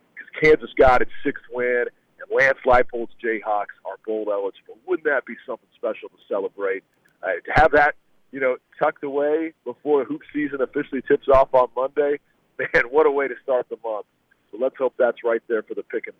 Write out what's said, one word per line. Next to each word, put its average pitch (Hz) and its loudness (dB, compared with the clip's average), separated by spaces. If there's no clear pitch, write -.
Kansas 156 4
got 127 6
its - 2
sixth - -6
win, 123 -2
and 110 -6
Lance 135 2
Leipold's 123 2
Jayhawks 104 -4
are 95 -10
bowl 110 -6
eligible. 98 -8
Wouldn't 165 -4
that 143 -2
be 117 -14
something 117 -14
special 110 -8
to - -20
celebrate? 98 -4
Uh, 90 -8
to - -10
have 156 4
that, 147 4
you 135 -12
know, 131 0
tucked 151 -2
away 147 -2
before 139 -2
hoop 156 -8
season 143 -4
officially 135 -4
tips - 0
off 135 4
on 127 4
Monday, 143 -2
<laughs> - -20
man, 131 0
what 156 6
a 143 4
way 139 0
to 123 -10
start 127 -2
the 117 -10
month. 107 -6
So 104 -16
let's 127 -4
hope 127 -2
that's 120 2
right 117 0
there 110 -2
for 110 -16
the 101 -8
picking 110 -10